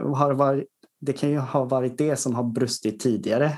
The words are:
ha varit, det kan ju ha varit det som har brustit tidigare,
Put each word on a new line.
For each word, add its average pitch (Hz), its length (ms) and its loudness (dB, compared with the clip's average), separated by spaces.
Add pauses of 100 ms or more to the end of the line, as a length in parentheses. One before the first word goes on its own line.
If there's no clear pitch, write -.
ha 143 320 2
varit, 139 320 2 (360)
det 139 120 -2
kan 147 160 -2
ju 147 80 2
ha 135 280 0
varit 127 320 0
det 151 180 0
som 127 200 -2
har 123 80 0
brustit 117 560 -2
tidigare, 127 580 0